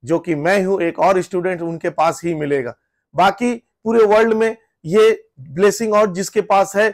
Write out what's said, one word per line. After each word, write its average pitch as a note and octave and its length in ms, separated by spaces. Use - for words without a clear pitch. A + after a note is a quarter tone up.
जो D#3 140
कि E3 160
मैं F3+ 300
हूँ, F#3+ 160
एक E3+ 180
और F#3 240
student, F3+ 400
उनके E3+ 280
पास D#3+ 340
ही E3+ 100
मिलेगा। C#3+ 400
बाकी G3 400
पूरे A3+ 520
world A3 280
में A3+ 220
ये G#3+ 440
blessing G3 540
और G#3 180
जिसके F#3+ 280
पास G3 360
है G#3+ 180